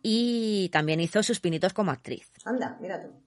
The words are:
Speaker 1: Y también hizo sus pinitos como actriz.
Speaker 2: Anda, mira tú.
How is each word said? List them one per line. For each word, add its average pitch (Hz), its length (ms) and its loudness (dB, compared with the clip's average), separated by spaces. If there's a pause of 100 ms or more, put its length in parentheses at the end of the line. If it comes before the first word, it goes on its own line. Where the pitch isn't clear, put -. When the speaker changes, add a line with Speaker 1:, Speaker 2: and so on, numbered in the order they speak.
Speaker 1:
Y 220 600 2
también 156 320 2
hizo 170 200 2
sus 214 200 0
pinitos 170 320 2
como 196 180 0
actriz. - 400 -8 (140)
Speaker 2:
Anda, 226 340 -4
mira 180 220 -8
tú. - 80 -14 (180)